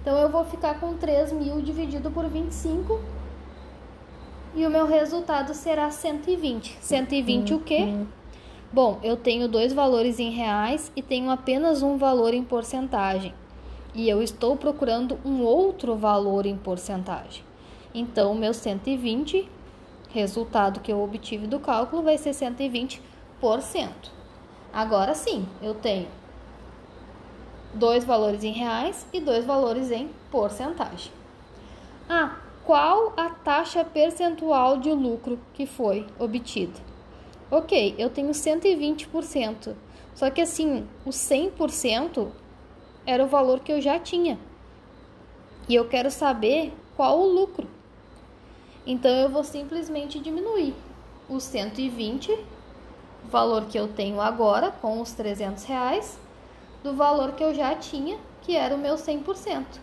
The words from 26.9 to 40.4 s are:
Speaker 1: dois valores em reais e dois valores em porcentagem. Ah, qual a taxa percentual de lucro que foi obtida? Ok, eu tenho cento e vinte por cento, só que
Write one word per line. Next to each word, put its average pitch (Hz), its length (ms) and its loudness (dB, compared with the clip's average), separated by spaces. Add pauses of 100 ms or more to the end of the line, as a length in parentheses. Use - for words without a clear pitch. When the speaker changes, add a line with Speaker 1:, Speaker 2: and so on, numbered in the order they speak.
Speaker 1:
dois 233 300 4
valores 214 400 2
em 220 80 -2
reais 233 600 -2
e 370 80 -2
dois 240 240 2
valores 262 460 0
em 240 200 -4 (200)
porcentagem. 247 840 -4 (960)
Ah, 320 280 0 (280)
qual 339 520 6
a 330 140 -2
taxa 330 540 0
percentual 320 960 2
de 269 120 0
lucro 240 480 0 (140)
que 277 140 -6
foi 208 400 -2 (120)
obtida? 226 600 -4 (720)
Ok, 285 480 2
eu 240 120 0
tenho 285 240 -2
cento 320 320 0
e 381 80 6
vinte 302 340 -2
por 320 140 -4
cento, 220 540 -4 (380)
só 269 160 0
que 269 100 0